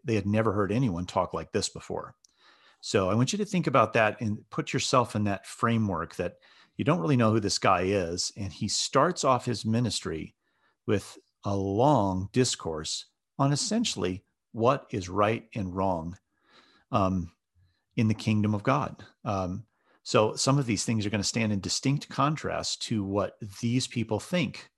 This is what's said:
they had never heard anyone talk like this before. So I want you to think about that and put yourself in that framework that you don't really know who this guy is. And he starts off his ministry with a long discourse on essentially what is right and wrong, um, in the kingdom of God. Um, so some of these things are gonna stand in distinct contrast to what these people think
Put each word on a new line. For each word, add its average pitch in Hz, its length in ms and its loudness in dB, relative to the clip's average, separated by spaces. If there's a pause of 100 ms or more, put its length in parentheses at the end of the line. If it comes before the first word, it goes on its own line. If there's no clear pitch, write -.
they 117 100 0
had 98 120 0
never 107 260 2
heard 101 200 0
anyone 98 340 0
talk 92 280 0
like 82 180 -6
this 101 160 -2
before. - 460 -10 (640)
So 95 300 2
I 101 40 4
want 123 180 2
you 208 60 -2
to 208 60 -2
think 180 220 0
about 123 260 4
that 107 280 4
and 107 180 -2 (120)
put - 220 -6
yourself 127 420 2
in 104 100 0
that 101 220 -2
framework 104 720 -2
that 87 220 -4 (380)
you 95 80 -4
don't 165 160 2
really 151 160 2
know 113 140 6
who 110 100 4
this 98 180 0
guy 92 240 4
is. 90 540 0
And 98 160 -6
he - 160 -6
starts 156 560 0
off 131 200 2
his 120 200 -4
ministry 98 720 -2 (520)
with 104 320 -2 (260)
a 101 100 -2
long 98 800 2
discourse 80 720 -2 (320)
on 139 140 2
essentially 120 720 -2 (280)
what 120 380 2
is 98 180 -4
right 104 360 0 (100)
and 95 200 -6
wrong, 92 420 -2 (720)
um, 95 400 0 (640)
in 113 120 4
the 107 60 2
kingdom 107 400 2
of 104 80 -4
God. 131 420 -2 (200)
Um, 95 400 -4 (380)
so 110 320 2
some 135 240 2
of 131 80 0
these 110 180 0
things 107 220 0
are 101 40 -4
gonna 101 120 0
stand 110 300 0
in 98 80 -2
distinct 135 480 -2
contrast 135 720 -2
to 107 220 -2
what 98 320 -2 (240)
these 120 260 -2
people 110 320 -4
think - 600 -4